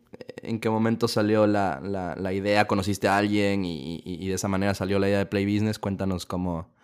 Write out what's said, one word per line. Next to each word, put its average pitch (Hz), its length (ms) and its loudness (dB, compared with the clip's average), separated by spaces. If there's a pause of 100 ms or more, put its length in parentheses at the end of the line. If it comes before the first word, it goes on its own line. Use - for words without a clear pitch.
(420)
¿en 113 180 -4
qué 113 80 -2
momento 113 400 2
salió 107 380 4
la, 98 380 2
la, 92 320 -6
la 95 180 -4
idea? 104 320 2
¿Conociste 98 420 0
a 98 100 4
alguien 101 480 2
y, 82 320 -8
y, - 60 -12
y 90 240 -8
de 95 60 -2
esa 95 140 -4
manera 98 260 0
salió 98 240 0
la 98 120 2
idea 101 100 2
de 98 80 0
Play 101 180 0
Business? 104 320 0
Cuéntanos 95 480 -4
cómo, 90 480 -4 (100)